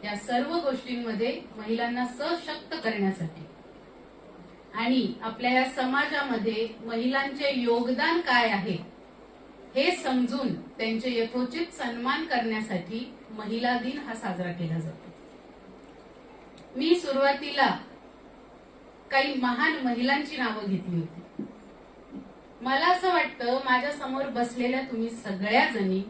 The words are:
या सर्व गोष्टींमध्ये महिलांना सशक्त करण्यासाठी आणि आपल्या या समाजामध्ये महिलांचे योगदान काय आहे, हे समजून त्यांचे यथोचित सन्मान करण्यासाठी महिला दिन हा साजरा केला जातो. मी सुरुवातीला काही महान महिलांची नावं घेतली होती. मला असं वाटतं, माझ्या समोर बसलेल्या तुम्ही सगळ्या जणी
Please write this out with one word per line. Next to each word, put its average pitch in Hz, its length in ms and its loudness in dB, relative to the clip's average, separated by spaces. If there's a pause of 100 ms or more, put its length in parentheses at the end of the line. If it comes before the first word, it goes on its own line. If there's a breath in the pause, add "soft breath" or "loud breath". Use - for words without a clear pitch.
या 208 120 -4
सर्व 285 420 0
गोष्टींमध्ये 240 800 -2 (160)
महिलांना 240 500 0
सशक्त 311 680 -4 (100)
करण्यासाठी 190 580 -2 (1300)
आणि 240 380 2 (100)
आपल्या 240 280 -2
या 254 200 6
समाजामध्ये 254 1000 0 (160)
महिलांचे 269 760 0
योगदान 247 600 4
काय 240 280 4
आहे, 190 280 0 (1000)
हे 302 220 4
समजून 254 580 0
त्यांचे 226 560 -2
यथोचित 247 640 0
सन्मान 254 520 -2
करण्यासाठी 220 880 -2 (180)
महिला 226 480 0
दिन 254 200 -4
हा 226 160 -8
साजरा 180 380 -4
केला 165 260 -2
जातो. - 340 -8 (1600)
मी 320 180 6
सुरुवातीला 277 840 2 (1300)
काही 277 240 4
महान 254 500 2
महिलांची 277 520 0
नावं 214 300 -2
घेतली 180 300 -2
होती. - 480 -6 (1160)
मला 269 260 2
असं 359 260 6
वाटतं, 262 520 2
माझ्या 254 280 4
समोर 269 320 -4
बसलेल्या 247 560 0
तुम्ही 226 300 -2
सगळ्या 208 580 2
जणी 196 420 0